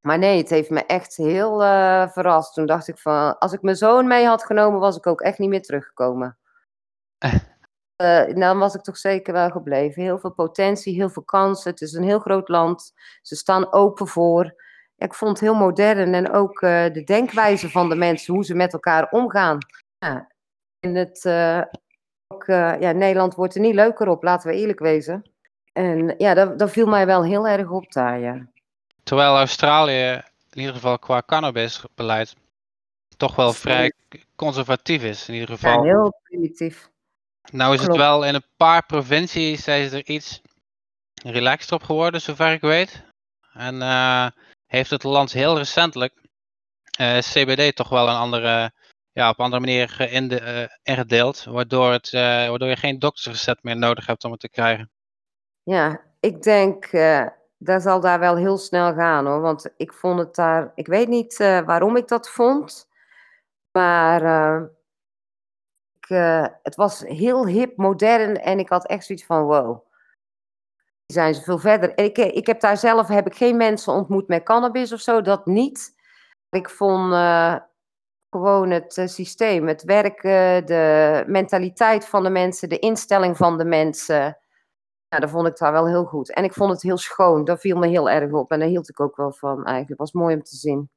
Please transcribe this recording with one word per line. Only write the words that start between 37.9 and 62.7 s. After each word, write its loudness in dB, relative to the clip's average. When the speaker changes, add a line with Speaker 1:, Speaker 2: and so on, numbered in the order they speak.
Speaker 2:
wel 4
in -2
een -6
paar 4
provincies -2
zijn -2
ze -8
er -10
iets -10
relaxed -4
op -4
geworden, -2
zover -2
ik -4
weet. -2
En, -10
eh, 0
heeft -2
het -6
land 0
heel 0
recentelijk, -2
eh, 0
C 0
B -6
D 0
toch -6
wel 2
een 0
andere, -2
ja, 0
op -2
een -2
andere -2
manier -2
geïnde-, -4
eh, -10
ingedeeld, -2
waardoor 0
het, -4
eh, -2
waardoor -2
je -2
geen -6
doktersrecept -4
meer -6
nodig -2
hebt -6
om -8
het -14
te -16
krijgen. -2
Speaker 1:
Ja, -2
ik -4
denk, 2
eh, 2
dat -2
zal 2
daar 2
wel 2
heel 0
snel -2
gaan, 0
hoor. -2
Want -4
ik -8
vond -2
het -6
daar, 0
ik -10
weet 0
niet, -4
eh, 4
waarom 0
ik 0
dat -4
vond, -2